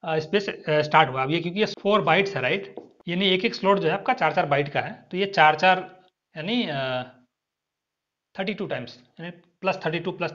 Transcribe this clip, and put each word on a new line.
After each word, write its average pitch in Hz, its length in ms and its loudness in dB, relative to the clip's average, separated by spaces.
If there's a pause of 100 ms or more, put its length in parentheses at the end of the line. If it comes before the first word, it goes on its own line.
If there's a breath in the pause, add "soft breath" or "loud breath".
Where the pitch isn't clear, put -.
अ, 160 160 -2
स्पेस, 196 300 -2
अ, 151 320 0
स्टार्ट 151 280 4
हुआ। 131 140 -2
अब 139 80 -2
ये 170 80 0
क्योंकि 175 200 -4
ये 214 60 2
फ़ोर 202 360 0
बाइट्स 170 340 2
है, 135 60 -2
राइट, 160 340 -4 (320)
यानी 185 220 0
एक 185 160 2
एक 185 100 -2
स्लॉट 196 240 2
जो 165 80 0
है 156 60 2
आपका 196 200 -2
चार 156 200 0
चार 160 120 2
बाइट 143 240 0
का 143 100 -2
है, 147 320 -8
तो 180 60 -6
ये 196 80 0
चार 156 300 6
चार 185 480 2 (340)
यानी, 214 260 -2
अ, 131 400 -4 (1400)
थर्टी 196 140 -4
टू 202 120 -6
टाइम्स, 127 340 -10 (200)
यानी 170 120 -12 (300)
प्लस 185 240 -2
थर्टी 165 140 -2
टू, 175 120 -4
प्लस 165 240 -6